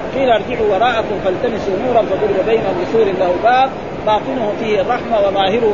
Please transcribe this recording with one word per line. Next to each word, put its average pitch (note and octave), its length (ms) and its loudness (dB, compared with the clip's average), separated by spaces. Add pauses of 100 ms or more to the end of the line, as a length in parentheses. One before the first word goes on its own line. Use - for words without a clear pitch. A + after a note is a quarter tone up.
(160)
قيل C4 160 2
ارجعوا A3 420 0
وراءكم G#3+ 420 0 (100)
فالتمسوا F#3+ 500 -2 (100)
نورا A#3+ 160 2
فضرب F#3 460 0
بينهم G3+ 340 0
بسور A3 240 2
له F3+ 380 0
باب B3+ 260 4 (360)
باطنه G#3+ 540 -2
فيه G#3 220 0
الرحمة A3+ 380 -2
وظاهره G3+ 540 2